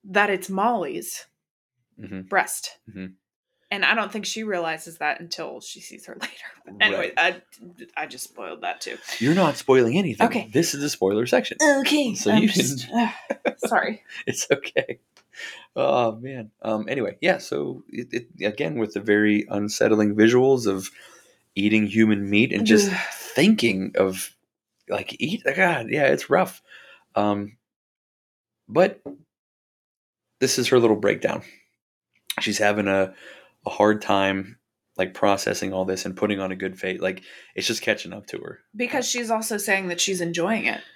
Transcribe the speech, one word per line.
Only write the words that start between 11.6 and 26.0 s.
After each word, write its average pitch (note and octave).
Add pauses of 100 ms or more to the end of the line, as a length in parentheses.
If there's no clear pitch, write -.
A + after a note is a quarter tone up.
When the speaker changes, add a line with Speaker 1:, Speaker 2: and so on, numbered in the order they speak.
Speaker 1:
Okay. C#4
Speaker 2:
So G#3
Speaker 1:
I'm A3
Speaker 2:
you A3
Speaker 1:
just, C3+
Speaker 2:
can A3+ (340)
Speaker 1:
uh, - (160)
sorry. G#3+ (120)
Speaker 2:
<laughs> -
It's -
okay. - (760)
Oh, B2+
man. B2 (140)
Um, G#2+
anyway, B2
yeah, F3
so -
it, -
it, -
again, C#3+
with G#2+
the G2+
very G#2
unsettling G#2
visuals B2
of F#2+ (680)
eating G#2
human G#2
meat G#2
and G#3+
just G2+
Speaker 1:
Ugh. - (140)
Speaker 2:
thinking A#2
of, F#2+ (540)
like, -
eat, E3 (120)
God, E3
yeah, C#3+